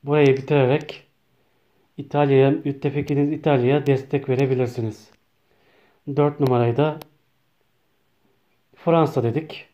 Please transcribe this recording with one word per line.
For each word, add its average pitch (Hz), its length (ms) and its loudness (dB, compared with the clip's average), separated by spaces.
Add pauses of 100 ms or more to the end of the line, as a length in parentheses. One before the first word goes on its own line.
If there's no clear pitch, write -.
Burayı 143 340 4
bitirerek 135 680 0 (880)
İtalya'ya, 139 540 2
müttefikiniz 143 800 -2
İtalya'ya 143 540 0
destek 139 440 -2
verebilirsiniz. 123 840 -4 (1040)
Dört 147 240 0
numarayı 120 380 2
da 151 220 0 (1800)
Fransa 156 480 0
dedik. 135 500 -6